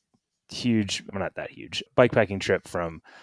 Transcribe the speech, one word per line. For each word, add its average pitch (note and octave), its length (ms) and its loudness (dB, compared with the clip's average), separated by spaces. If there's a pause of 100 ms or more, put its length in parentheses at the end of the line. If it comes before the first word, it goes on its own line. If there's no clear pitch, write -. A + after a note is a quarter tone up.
(520)
huge, A2 600 0
well, G2 80 -6
not F#2 160 -6
that - 160 -10
huge, - 320 -10 (140)
bikepacking A2 440 4
trip F#2 260 0
from E2 340 -6 (220)